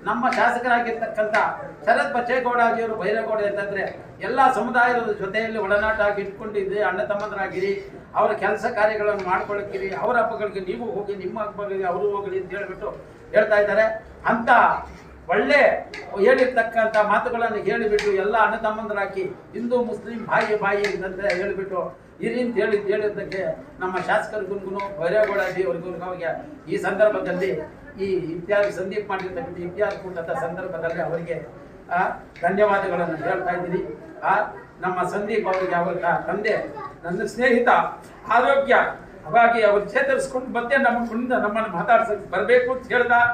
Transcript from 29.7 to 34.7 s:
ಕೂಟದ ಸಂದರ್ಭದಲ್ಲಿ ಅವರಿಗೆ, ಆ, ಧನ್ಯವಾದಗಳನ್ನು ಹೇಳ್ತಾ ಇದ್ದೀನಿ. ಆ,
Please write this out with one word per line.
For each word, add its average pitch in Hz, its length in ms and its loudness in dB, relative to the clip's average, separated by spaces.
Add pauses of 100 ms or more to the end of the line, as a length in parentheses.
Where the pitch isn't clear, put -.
ಕೂಟದ 175 480 -8
ಸಂದರ್ಭದಲ್ಲಿ 170 600 -6
ಅವರಿಗೆ, 165 460 -6 (440)
ಆ, 175 180 0 (320)
ಧನ್ಯವಾದಗಳನ್ನು 185 760 2
ಹೇಳ್ತಾ 180 360 -2
ಇದ್ದೀನಿ. 175 460 -4 (240)
ಆ, 185 140 2 (460)